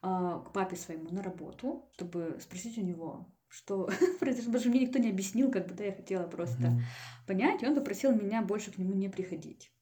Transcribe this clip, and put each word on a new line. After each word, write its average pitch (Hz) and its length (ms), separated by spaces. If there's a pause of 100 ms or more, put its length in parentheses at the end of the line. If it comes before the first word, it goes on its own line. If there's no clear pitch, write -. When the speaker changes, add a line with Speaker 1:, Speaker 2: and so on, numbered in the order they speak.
Speaker 1:
а, 180 380
к - 120
папе 190 240
своему 160 340
на 190 120
работу, 185 720
чтобы 170 460
спросить 226 380
у 208 40
него, 170 500 (160)
что - 400
<laughs> 349 320
произошло, 247 320
потому 247 80
что 240 100
мне 254 100
никто 254 180
не 226 120
объяснил, 226 400
как 175 180
бы, - 60
да, 208 100
я 196 80
хотела 185 340
просто 143 420
Speaker 2:
Мгм. 120 140 (440)
Speaker 1:
понять, 240 360
и 233 40
он 294 80
попросил 269 400
меня 214 280
больше 202 300
к - 60
нему 185 160
не 196 140
приходить. 170 720